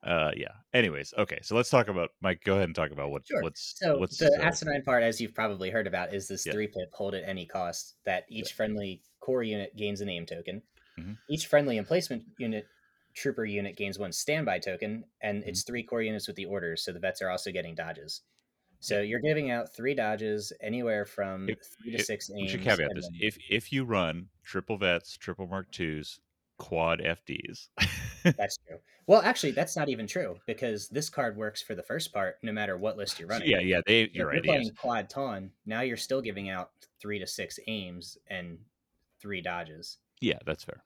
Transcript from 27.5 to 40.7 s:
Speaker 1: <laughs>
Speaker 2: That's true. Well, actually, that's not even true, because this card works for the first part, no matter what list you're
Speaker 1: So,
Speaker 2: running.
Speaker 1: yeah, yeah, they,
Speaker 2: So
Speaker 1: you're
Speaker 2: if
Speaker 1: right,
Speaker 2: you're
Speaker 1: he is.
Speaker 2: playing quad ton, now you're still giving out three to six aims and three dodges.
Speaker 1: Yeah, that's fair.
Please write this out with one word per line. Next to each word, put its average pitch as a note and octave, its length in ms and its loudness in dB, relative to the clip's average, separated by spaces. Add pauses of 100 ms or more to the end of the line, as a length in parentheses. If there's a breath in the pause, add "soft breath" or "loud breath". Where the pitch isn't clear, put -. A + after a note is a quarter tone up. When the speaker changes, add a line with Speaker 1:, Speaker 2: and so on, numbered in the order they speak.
Speaker 1:
<laughs> - 500 -4
Speaker 2:
That's G#2+ 420 4
true. E2 120 -14 (280 soft breath)
Well, G3+ 160 10
actually, F3+ 300 2
that's D#3 240 0
not D3 120 0
even A2 180 -2
true, G#2 380 -4
because A2 460 -4
this D3+ 180 -4
card A#2+ 280 -2
works G#2+ 260 -6
for - 120 -6
the F2 100 -8
first - 280 -4
part, F#2+ 300 0
no A2+ 100 -4
matter G#2 240 -2
what G#2+ 220 -2
list G2+ 200 -4
you're E2 120 -12
Speaker 1:
So, A2 60 0
Speaker 2:
running. C3 120 0
Speaker 1:
yeah, G2+ 120 6
yeah, F2+ 260 4
they, A2 200 8
Speaker 2:
So - 60 -6
Speaker 1:
you're - 200 -2
Speaker 2:
if - 60 0
Speaker 1:
right, - 60 -2
Speaker 2:
you're C3+ 120 6
Speaker 1:
he C3+ 60 4
is. A#2 40 -2
Speaker 2:
playing G#3+ 80 -8
quad A#2 340 -2
ton, G2+ 440 -6 (120)
now A2 160 -2
you're B2+ 160 0
still C3 240 0
giving G2 300 -4
out F#2 220 -6 (280)
three G#2 200 -4
to F2+ 60 -6
six - 320 -8 (100)
aims F2+ 500 -8 (100)
and F2 300 -8 (600)
three G2+ 220 -6
dodges. E2 580 -6 (220)
Speaker 1:
Yeah, G2+ 240 0
that's D#2 200 -4
fair. - 220 -16